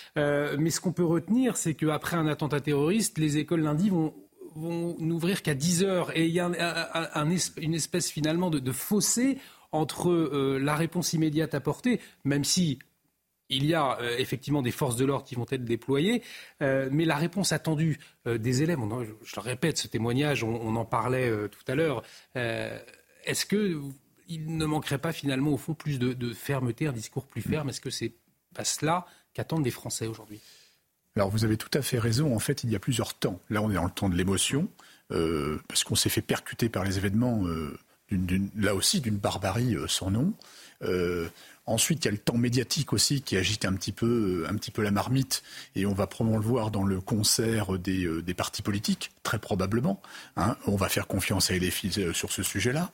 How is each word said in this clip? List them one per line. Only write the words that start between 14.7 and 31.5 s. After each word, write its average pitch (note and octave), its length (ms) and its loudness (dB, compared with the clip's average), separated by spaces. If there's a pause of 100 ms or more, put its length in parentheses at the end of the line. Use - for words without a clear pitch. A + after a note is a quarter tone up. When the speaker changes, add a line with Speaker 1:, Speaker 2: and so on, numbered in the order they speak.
Speaker 1:
forces B2+ 240 0
de B2+ 100 2
l'ordre C3+ 180 0
qui - 120 -12
vont A#2+ 160 -2
être C3 120 -4
déployées, C#3 600 0 (400)
euh, C3+ 280 2
mais D#3 140 2
la D#3+ 100 2
réponse E3+ 360 0
attendue, D#3 480 0 (260)
euh, A#2 140 0
des B2+ 240 2
élèves, D#3+ 160 0
on A2 100 -2
en, B2 140 -4
je, G#2+ 80 -10 (120)
je - 120 -14
le G2+ 80 -6
répète, B2+ 340 -2
ce - 100 -2
témoignage, A#2+ 560 0
on, A2+ 220 -2
on A2 100 0
en A#2 80 0
parlait, B2 460 0
euh, G#2 180 -2
tout - 240 -10
à C3 40 -2
l'heure, C#3+ 260 0 (360)
euh, A2+ 420 -4 (440)
est-ce - 220 -2
que G3 340 0 (480)
il D#3+ 300 -6
ne D#3 80 0
manquerait D3+ 320 0
pas E3 140 -2
finalement C#3 400 0
au C#3 60 2
fond - 180 -6
plus C#3+ 240 -4
de, B2 140 2
de A#2+ 200 -4
fermeté, B2+ 540 -2
un D3 40 -2
discours A2 360 -8
plus A2 160 -8
ferme ? D3 260 -2
Est-ce - 120 -8
que C3 100 -8
c'est A#2 220 -6 (420)
pas A2 80 -6
cela E3 420 0 (300)
qu'attendent D#3 280 -2
les B2+ 60 0
Français - 380 -4
aujourd'hui ? G#2+ 320 -12 (760)
Speaker 2:
Alors G2 140 4
vous A2 160 2
avez A2 100 4